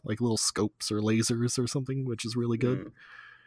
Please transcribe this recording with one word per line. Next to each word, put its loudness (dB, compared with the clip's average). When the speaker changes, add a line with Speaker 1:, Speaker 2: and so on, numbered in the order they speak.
Speaker 1:
like -4
little 2
scopes -2
or 0
lasers 2
or 0
something, -2
which -4
is -4
really 2
good. 2
Speaker 2:
Mm. -10